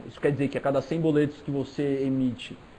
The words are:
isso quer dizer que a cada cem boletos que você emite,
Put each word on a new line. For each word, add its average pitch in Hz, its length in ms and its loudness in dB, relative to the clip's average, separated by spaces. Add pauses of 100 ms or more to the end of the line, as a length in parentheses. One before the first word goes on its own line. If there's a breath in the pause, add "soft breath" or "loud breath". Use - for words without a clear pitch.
isso - 120 -16
quer 147 120 2
dizer 135 160 0
que 135 100 -2
a 117 40 -2
cada 139 200 2
cem 160 180 -2
boletos 147 420 2
que 151 100 -6
você 139 500 -2
emite, 131 560 0 (220)